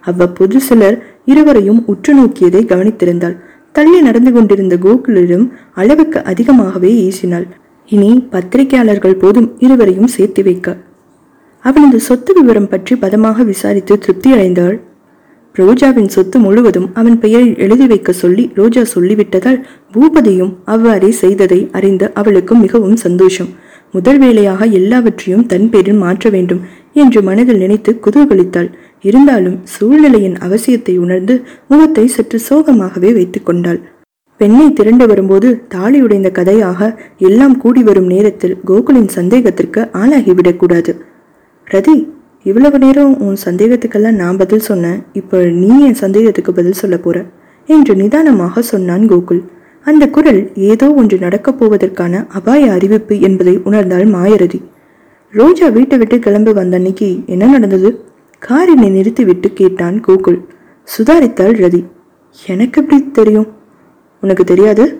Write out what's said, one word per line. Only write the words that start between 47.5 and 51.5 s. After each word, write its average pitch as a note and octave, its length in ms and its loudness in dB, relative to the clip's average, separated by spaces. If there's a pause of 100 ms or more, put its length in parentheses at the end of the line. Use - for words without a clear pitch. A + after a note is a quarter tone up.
என்று D4 280 2
நிதானமாக G#3+ 680 0
சொன்னான் G3 480 -2
கோகுல். F3+ 320 0 (420)
அந்த D4 240 2
குரல் C#4+ 460 0
ஏதோ A3 400 0
ஒன்று G#3+ 240 2
நடக்கப் G3 400 -4